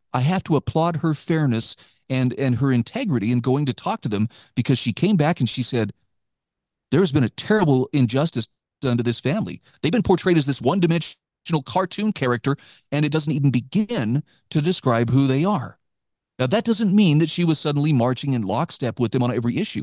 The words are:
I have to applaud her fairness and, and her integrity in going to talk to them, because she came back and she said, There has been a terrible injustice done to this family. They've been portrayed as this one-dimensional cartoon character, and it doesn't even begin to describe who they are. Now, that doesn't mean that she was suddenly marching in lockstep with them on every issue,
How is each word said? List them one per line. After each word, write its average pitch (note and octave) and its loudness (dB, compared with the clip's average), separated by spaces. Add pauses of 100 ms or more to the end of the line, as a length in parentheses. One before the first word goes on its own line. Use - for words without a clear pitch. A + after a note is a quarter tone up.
(120)
I C3 -2
have E3 2
to D#3 2
applaud E3 0
her D#3 0
fairness C#3+ -2 (340)
and, B2+ 0
and C3 0
her C3+ 2
integrity B2 0
in B2 2
going C3+ 0
to C3 -2
talk - -6
to - -8
them, G#2 0 (280)
because B2+ 2
she A#2 -2
came G#3 2
back D#3+ 2
and A#2+ 0
she - -4
said, A2+ -2 (1000)
There C#3+ 4
has F3+ 2
been C#3 2
a G#2+ 0
terrible D3+ 2
injustice C3 0 (320)
done B2 0
to A#2+ -2
this A#2 -2
family. B2+ -4 (220)
They've - 0
been A3+ 2
portrayed F3+ 2
as C#3 0
this C#3 -4
one-dimensional E3 -2
cartoon G3+ -2
character, C3 0 (360)
and D3 0
it D3 0
doesn't D#3 -2
even C#3+ 2
begin D3 -2 (280)
to D#3 0
describe B2 0
who C3+ 4
they C3+ 2
are. F#3 -2 (600)
Now, B2+ 0
that G3 0
doesn't G#3+ 0
mean F3+ 6
that D#3+ 2
she F3 -2
was D#3+ 0
suddenly D3 0
marching B2+ 0
in A#2+ 0
lockstep A#2 -4
with A#2 0
them B2+ 0
on B2 -2
every A#2+ -2
issue, E3 -4